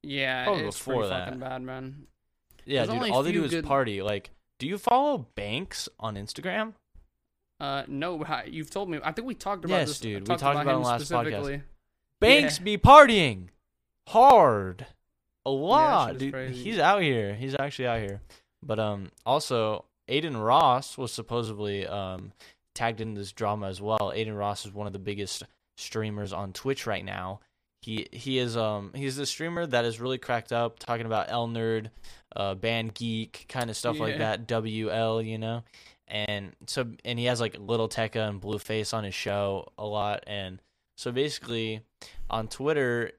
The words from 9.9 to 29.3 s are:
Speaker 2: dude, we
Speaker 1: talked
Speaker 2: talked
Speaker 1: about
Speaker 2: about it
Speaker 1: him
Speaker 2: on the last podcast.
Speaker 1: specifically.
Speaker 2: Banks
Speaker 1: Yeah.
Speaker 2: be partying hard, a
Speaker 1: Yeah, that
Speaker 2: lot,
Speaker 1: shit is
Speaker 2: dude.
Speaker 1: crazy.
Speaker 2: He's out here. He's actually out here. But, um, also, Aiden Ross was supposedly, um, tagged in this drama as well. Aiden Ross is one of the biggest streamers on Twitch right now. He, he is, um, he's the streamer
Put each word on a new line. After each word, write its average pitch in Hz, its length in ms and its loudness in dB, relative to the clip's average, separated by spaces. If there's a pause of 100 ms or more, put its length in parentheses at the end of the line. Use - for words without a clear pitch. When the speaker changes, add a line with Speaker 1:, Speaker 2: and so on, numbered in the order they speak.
Speaker 2:
dude, 104 220 -4
we 98 40 -10
Speaker 1:
talked 165 140 0
Speaker 2:
talked 139 160 2
Speaker 1:
about 147 80 0
Speaker 2:
about 139 80 2
it - 20 4
Speaker 1:
him 131 40 2
Speaker 2:
on 127 60 0
the 123 60 2
last 120 140 2
podcast. - 20 -6
Speaker 1:
specifically. 143 560 -2 (600)
Speaker 2:
Banks 240 380 8
Speaker 1:
Yeah. 175 40 -10
Speaker 2:
be 208 160 0
partying 196 680 10 (600)
hard, 131 760 8 (600)
a 131 60 -2
Speaker 1:
Yeah, 139 40 0
that 135 60 -2
Speaker 2:
lot, 220 460 4
Speaker 1:
shit 107 80 -6
is 127 60 -10
Speaker 2:
dude. 135 120 -4
Speaker 1:
crazy. 127 300 -8
Speaker 2:
He's 208 160 -4
out 185 220 6
here. 113 340 2
He's 135 240 -6
actually 135 280 -4
out 117 120 0
here. 101 220 -6 (420)
But, 110 160 -2
um, 101 320 -2 (140)
also, 113 600 0 (220)
Aiden 139 360 -2
Ross 131 540 4
was 127 160 -6
supposedly, 107 720 -4
um, 95 440 -8 (440)
tagged 117 260 -4
in 110 120 -6
this 101 180 -8
drama 104 360 -4
as 92 140 -8
well. 104 340 0
Aiden 107 220 -4
Ross 101 280 -4
is 101 80 -16
one 104 140 -8
of 98 60 -10
the 98 60 -8
biggest 101 440 -8 (340)
streamers 104 560 -6
on 98 200 -8
Twitch - 340 -4
right 95 180 -4
now. 95 340 -8 (420)
He, 110 300 -8
he 127 280 -4
is, 120 180 -2
um, 104 360 -2
he's 135 220 -6
the 143 100 -6
streamer 170 400 -4